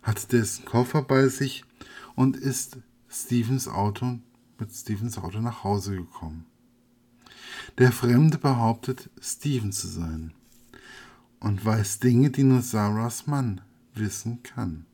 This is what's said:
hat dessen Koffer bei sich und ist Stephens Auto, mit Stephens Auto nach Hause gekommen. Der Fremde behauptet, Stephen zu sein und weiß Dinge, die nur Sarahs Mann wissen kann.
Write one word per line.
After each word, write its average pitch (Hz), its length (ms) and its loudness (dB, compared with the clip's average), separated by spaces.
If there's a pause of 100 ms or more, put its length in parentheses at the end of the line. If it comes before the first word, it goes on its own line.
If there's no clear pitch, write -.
hat - 300 -4
dessen 113 340 0
Koffer 127 380 0
bei 135 240 4
sich 135 360 -2 (520)
und 131 200 4
ist - 440 -6 (300)
Stephens 120 580 -2
Auto, 107 520 -2 (400)
mit 110 140 -10
Stephens 110 440 -6
Auto 95 220 -8
nach 117 240 -6
Hause 98 320 -2
gekommen. 82 500 -12 (1300)
Der 127 140 8
Fremde 127 460 6
behauptet, 123 720 0 (120)
Stephen 123 500 -4
zu 90 160 -6
sein 80 460 -6 (1040)
und 101 240 -2
weiß 110 360 0
Dinge, 123 320 6
die 139 120 2
nur 127 180 6
Sarahs 110 680 -2
Mann 123 340 -2 (320)
wissen 113 500 -6
kann. 85 500 -8